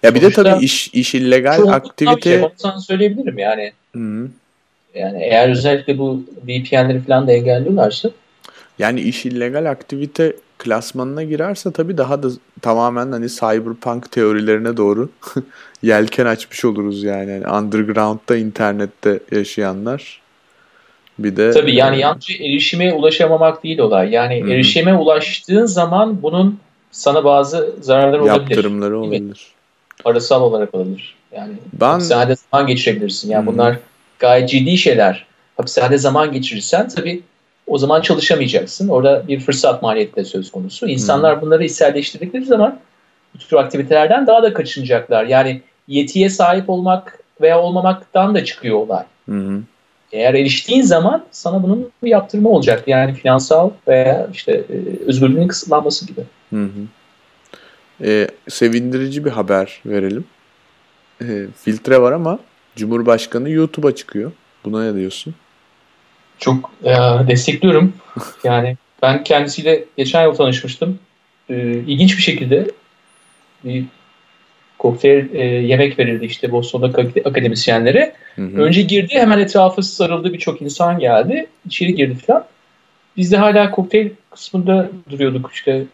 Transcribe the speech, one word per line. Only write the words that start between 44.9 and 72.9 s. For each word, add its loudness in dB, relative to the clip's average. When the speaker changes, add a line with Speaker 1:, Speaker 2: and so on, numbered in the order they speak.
Speaker 2:
Yani 0
yetiye 0
sahip 0
olmak -2
veya 4
olmamaktan 0
da 0
çıkıyor -4
olay. -2
Speaker 1:
Hı -6
hı. -6
Speaker 2:
Eğer 2
eriştiğin 0
zaman 2
sana -4
bunun -2
bir -2
yaptırımı 2
olacak. 2
Yani 2
finansal 2
veya 2
işte, -4
e, -6
özgürlüğünün 2
kısıtlanması -2
gibi. -12
Speaker 1:
Hı -2
hı. -6
E, 2
sevindirici -2
bir 0
haber -2
verelim. -4
E, -10
filtre 2
var 4
ama -4
Cumhurbaşkanı 0
YouTube'a 0
çıkıyor. -10
Buna -4
ne -6
diyorsun? -8
Speaker 2:
Çok, -2
e, 2
destekliyorum. 2
Speaker 1:
<laughs> -16
Speaker 2:
Yani 0
ben 2
kendisiyle 0
geçen 0
yıl 4
tanışmıştım. -2
E, -6
ilginç 2
bir -2
şekilde 0